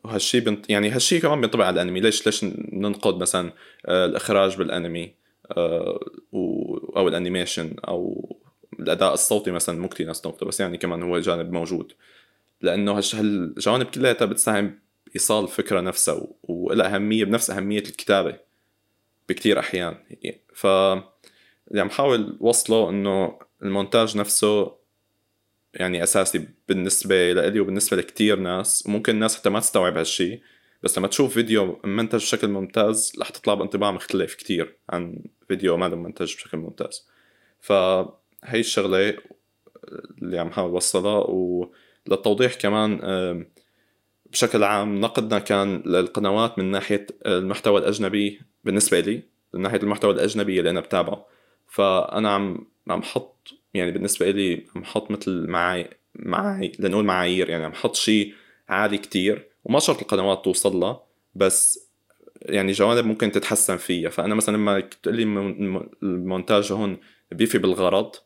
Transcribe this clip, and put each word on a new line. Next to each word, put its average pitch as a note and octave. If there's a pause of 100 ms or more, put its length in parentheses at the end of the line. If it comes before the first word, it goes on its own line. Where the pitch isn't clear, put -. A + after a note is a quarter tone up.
وهالشي A2
بنط-، G#2+
يعني G#2
هالشي D3
كمان D3+
بينطبق A2+
على F2+
الأنمي. F2+
ليش، G#2+
ليش G#2+ (280)
ننقد G2+
مثلًا، F2+ (340)
آه، F2+
الإخراج G2
بالأنمي، E2+ (360)
آه، E2+ (320)
و-، -
أو -
الأنيميشن F2 (120)
أو - (440)
الأداء E2
الصوتي G#2
مثلًا؟ E2+
مو F2+
كتير -
ناس D#2+
تنقده، -
بس F2+
يعني F2
كمان F2
هو F2
جانب E2+
موجود. E2+ (680)
لأنه G2+
هالش-، -
هالجوانب G#2
كلياتها B2
بتساهم G#2 (280)
بإيصال G#2+
الفكرة F#2+
نفسها F2
و-، -
وإلها F#2
أهمية G#2+
بنفس A2+
أهمية G2
الكتابة G2 (920)
بكتير G2+
أحيان. F2 (580)
ف-، - (1040)
اللي G#2
عم G2
حاول A#2+
وصله A2+
إنه G2 (240)
المونتاج G2+
نفسه G#2 (880)
يعني F2+
أساسي F2+ (200)
بالنسبة F#2
لإلي F2+
وبالنسبة F#2+
لكتير G#2
ناس. F#2
ممكن A2
الناس G#2+
حتى -
ما G#2+
تستوعب F2+
هالشي، F2 (400)
بس -
لما F#2+
تشوف C3+
فيديو A2
منتج A2
بشكل G#2+
ممتاز G#2
رح -
تطلع -
بانطباع G2+
مختلف F2+
كتير E2+ (140)
عن F2 (300)
فيديو F2+
ما F2+
منتج E2+
بشكل -
ممتاز. - (520)
فهي F#2+ (480)
الشغلة G2+ (1080)
اللي F2+
عم E2+
حاول F2+
وصلها. G2
وللتوضيح F#2
كمان، G#2+
آم، F2+ (840)
بشكل A#2
عام G2+
نقدنا A2
كان G2
للقنوات G2+
من F#2+
ناحية G2+ (200)
المحتوى G2
الأجنبي G2+ (240)
بالنسبة F#2+
لي، G#2+ (320)
من F2+
ناحية G#2+
المحتوى G#2
الأجنبي G2+
اللي E2
أنا F2
بتابعه. - (420)
فأنا G2
عم، G2 (220)
عم F2
حط - (400)
يعني F2+
بالنسبة F#2
لي G2 (100)
عم E2+
حط -
مثل F#2
معاي-، F2 (240)
معاي-، F#2+
لنقول G2+
معايير، F2+
يعني E2
عم D2+
حط -
شي G#2 (340)
عالي G2+
كتير - (160)
وما B2
شرط D3+
القنوات F#2+
توصل F#2+
له، G#2+ (340)
بس - (540)
يعني F#2+
جوانب A2+
ممكن G#2+
تتحسن G2+
فيها. E2+
فأنا G2+
مثلًا G#2+
لما G2+
تقول -
لي A#2
الم-، G#2+
الم-، F#2+ (140)
المونتاج F#2
هون G2 (360)
بيفي A2
بالغرض F#2